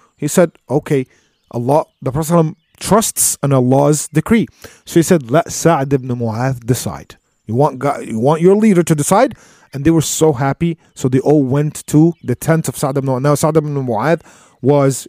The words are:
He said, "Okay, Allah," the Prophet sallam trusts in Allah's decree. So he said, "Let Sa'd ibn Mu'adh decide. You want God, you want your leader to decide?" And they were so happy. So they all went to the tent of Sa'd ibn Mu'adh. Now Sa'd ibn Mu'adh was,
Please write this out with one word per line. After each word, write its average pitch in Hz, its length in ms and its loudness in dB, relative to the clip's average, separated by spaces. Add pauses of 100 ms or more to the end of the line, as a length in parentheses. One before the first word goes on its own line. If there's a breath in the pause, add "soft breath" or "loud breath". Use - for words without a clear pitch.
(180 soft breath)
He 151 100 -4
said, 175 240 0 (180)
"Okay, 139 360 -2 (460)
Allah," 127 340 0 (160)
the 131 100 -6
Prophet 151 220 -4
sallam 160 220 2 (240)
trusts - 640 -2
in 139 100 0
Allah's 135 540 2
decree. 165 400 0 (380 loud breath)
So - 140 0
he 160 40 6
said, 123 260 0
"Let 156 220 0
Sa'd 143 420 0
ibn 131 160 -2
Mu'adh 120 560 -4
decide. - 520 -6 (280)
You 107 100 -6
want 135 240 0
God, 135 260 -4
you 113 140 -6
want 147 220 0
your 185 140 6
leader 208 280 4
to 160 120 0
decide?" 196 400 0 (360 soft breath)
And 139 140 -6
they 160 60 4
were 165 100 4
so 156 320 0
happy. 139 440 -2 (180)
So - 120 -2
they 127 120 0
all 143 240 2
went 143 440 -2
to 160 260 4 (100)
the 120 120 -4
tent 160 320 -2
of - 100 -6
Sa'd 139 200 -4
ibn 135 120 -2
Mu'adh. 127 120 -2
Now 147 140 2
Sa'd 156 220 0
ibn 151 160 0
Mu'adh 135 480 -2 (400 soft breath)
was, 139 480 2